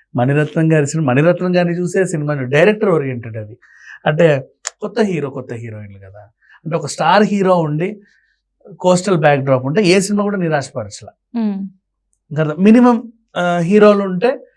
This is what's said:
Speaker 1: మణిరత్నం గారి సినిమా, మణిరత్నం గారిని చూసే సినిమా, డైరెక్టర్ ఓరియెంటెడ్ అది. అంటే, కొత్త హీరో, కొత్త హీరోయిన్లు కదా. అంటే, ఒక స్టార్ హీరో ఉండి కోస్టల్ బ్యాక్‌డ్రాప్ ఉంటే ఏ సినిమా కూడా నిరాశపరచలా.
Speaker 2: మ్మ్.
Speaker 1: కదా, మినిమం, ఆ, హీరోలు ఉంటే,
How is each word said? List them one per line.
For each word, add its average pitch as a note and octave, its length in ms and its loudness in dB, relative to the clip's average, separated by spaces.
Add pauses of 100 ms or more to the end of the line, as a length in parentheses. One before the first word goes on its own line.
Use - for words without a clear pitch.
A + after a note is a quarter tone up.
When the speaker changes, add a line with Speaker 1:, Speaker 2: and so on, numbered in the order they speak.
(160)
Speaker 1:
మణిరత్నం D3 560 0
గారి D3+ 140 2
సినిమా, D3+ 260 -2
మణిరత్నం F3 440 2
గారిని F3 220 0
చూసే F3+ 260 -2
సినిమా, D3+ 300 -4
డైరెక్టర్ F3 560 0
ఓరియెంటెడ్ B2 460 -4
అది. G#2+ 220 -14 (480)
అంటే, D3+ 420 2 (320)
కొత్త G#3 200 -6
హీరో, E3 300 -4
కొత్త C3 220 -12
హీరోయిన్లు G#2+ 460 -14
కదా. G2 220 -20 (440)
అంటే, E3 120 -6
ఒక D3+ 100 -6
స్టార్ F3 360 2
హీరో F#3 380 0
ఉండి D#3+ 400 -4 (760)
కోస్టల్ F3+ 380 0
బ్యాక్‌డ్రాప్ C3+ 480 2
ఉంటే D3+ 180 -2
ఏ F#3 180 4
సినిమా G3+ 220 -2
కూడా G3+ 160 -4
నిరాశపరచలా. C3 720 -6 (240)
Speaker 2:
మ్మ్. G3 320 -4 (680)
Speaker 1:
కదా, D3+ 220 -2
మినిమం, A3+ 540 4 (240)
ఆ, F3 220 0
హీరోలు G3+ 440 4
ఉంటే, F#3+ 380 -2 (160)